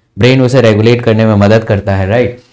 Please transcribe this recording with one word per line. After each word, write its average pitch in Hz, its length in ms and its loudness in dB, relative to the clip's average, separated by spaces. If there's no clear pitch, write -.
Brain 127 220 2
उसे 127 200 0
regulate 113 400 2
करने 110 240 0
में 110 100 0
मदद 101 280 2
करता 98 320 -4
है, 95 120 -4
right? 113 320 -4